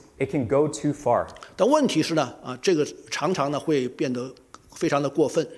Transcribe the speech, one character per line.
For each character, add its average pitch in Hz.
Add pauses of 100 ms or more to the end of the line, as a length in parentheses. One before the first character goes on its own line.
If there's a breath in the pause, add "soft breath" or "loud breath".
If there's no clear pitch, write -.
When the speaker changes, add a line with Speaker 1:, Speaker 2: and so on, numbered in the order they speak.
(180)
Speaker 1:
it 135
can 139
go 143
too 147
far. 113 (300 loud breath)
Speaker 2:
但 196
问 294
题 156
是 165
呢， 135 (100)
啊， 127
这 185
个 147 (240)
常 170
常 143
呢， 147
会 139
变 131
得 123 (380)
非 -
常 143
的 139
过 139
分。 156 (120)